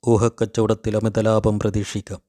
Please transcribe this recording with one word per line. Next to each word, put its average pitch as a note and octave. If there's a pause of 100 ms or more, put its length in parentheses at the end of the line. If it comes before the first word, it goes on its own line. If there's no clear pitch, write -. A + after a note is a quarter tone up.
ഊഹക്കച്ചവടത്തിൽ A2
അമിത G#2+
ലാഭം G#2+
പ്രതീക്ഷിക്കാം. G2+